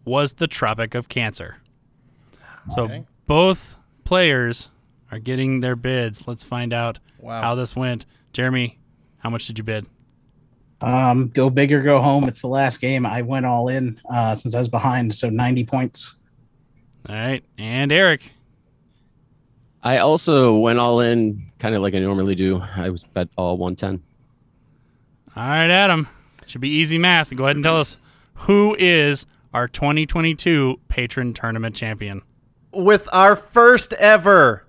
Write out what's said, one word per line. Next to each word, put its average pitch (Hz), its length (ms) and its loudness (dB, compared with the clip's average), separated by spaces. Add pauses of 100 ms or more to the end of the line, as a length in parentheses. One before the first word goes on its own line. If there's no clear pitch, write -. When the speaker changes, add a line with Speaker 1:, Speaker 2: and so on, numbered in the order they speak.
Speaker 1:
was 135 280 -2
The 123 140 -4
Tropic 113 480 -4
of 123 140 -6
Cancer. 107 480 -6 (1160)
So 123 100 -4
Speaker 2:
Okay. 113 200 -10 (220)
Speaker 1:
both 175 500 0 (300)
players 135 640 0 (420)
are 113 80 -12
getting 127 400 -2
their 127 160 -2
bids. 120 520 -6
Let's 120 160 -12
find 120 280 -6
out 117 280 -4 (200)
Speaker 2:
Wow. 113 220 -12
Speaker 1:
how 117 140 -2
this 123 200 -6
went. 127 300 -6 (260)
Jeremy, 127 480 -4 (380)
how 113 120 -8
much 117 180 -8
did 113 100 -12
you 110 80 -10
bid? 110 200 -8 (920)
Speaker 3:
Um, 123 480 2
go 131 220 2
big 143 240 2
or 143 80 2
go 139 200 4
home. 139 240 2
It's 120 160 -4
the 131 60 -8
last 131 320 -2
game. 127 260 -2
I 113 160 -4
went 127 240 -4
all 120 220 0
in, 127 320 -4 (100)
uh, 117 260 0
since 110 200 -6
I 120 40 0
was 120 100 -2
behind, 120 440 -2
so 117 160 -4
ninety 123 360 0
points. - 500 -6 (920)
Speaker 1:
All 104 80 -12
right. 123 280 -6 (140)
And 123 340 -4
Eric? 170 400 2 (1500)
Speaker 4:
I 127 160 2
also 131 580 4
went 117 220 2
all 120 220 2
in, 117 580 0
kinda 110 200 -2
like 95 160 -2
I 95 40 0
normally 98 360 0
do. 95 260 0 (140)
I 90 140 -4
was 87 140 -8
bet 90 240 -6 (100)
all 90 200 -2
one 90 180 -6
ten. 95 260 -6 (1300)
Speaker 1:
All 113 120 -10
right, 160 220 2
Adam. 180 380 2 (380)
Should 123 160 -12
be 139 80 -4
easy 156 280 0
math. 165 380 2
Go 131 80 -4
ahead 139 140 2
and 143 60 -4
tell 160 160 2
us, - 180 -4 (360)
who 208 460 2
is 156 460 2 (280)
our 120 140 -2
twenty 151 380 -2
twenty-two 160 720 0 (100)
patron 123 440 -4
tournament 113 420 -6
champion? 104 460 -10 (520)
Speaker 2:
With 196 380 4
our 196 240 6
first 240 580 4
ever 185 760 6